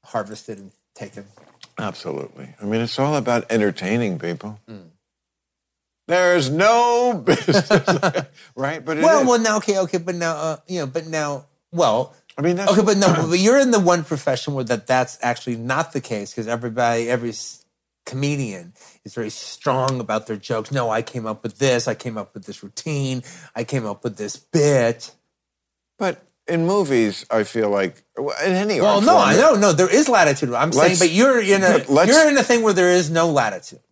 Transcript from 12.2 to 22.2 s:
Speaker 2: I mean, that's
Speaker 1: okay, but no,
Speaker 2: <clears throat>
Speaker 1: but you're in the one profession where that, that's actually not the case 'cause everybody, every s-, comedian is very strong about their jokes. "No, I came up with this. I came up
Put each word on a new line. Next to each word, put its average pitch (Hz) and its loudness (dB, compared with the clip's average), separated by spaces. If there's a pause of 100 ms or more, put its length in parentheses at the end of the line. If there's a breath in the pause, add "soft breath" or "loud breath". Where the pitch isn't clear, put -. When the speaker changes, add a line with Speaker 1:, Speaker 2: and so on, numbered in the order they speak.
Speaker 2:
I 143 -6
mean, 175 2
that's 196 0
Speaker 1:
okay, 196 4
but 202 2
no, 196 4
Speaker 2:
<clears throat> 160 0
Speaker 1:
but 175 2
you're 226 4
in 269 2
the 220 4
one 175 2
profession 143 -4
where 131 -4
that, 117 -4
that's 127 0
actually 120 -6
not 131 -4
the 135 -6
case 104 -8
'cause 110 -8
everybody, 117 -4
every 120 -2
s-, - -14 (420)
comedian 131 -6 (320 soft breath)
is 104 -18
very 113 -8
strong 131 -6
about 110 -6
their 107 -8
jokes. 110 -8
"No, 127 -4
I 110 -2
came 113 -10
up 110 -10
with 110 -10
this. 127 0
I 113 -2
came 110 -10
up 101 -14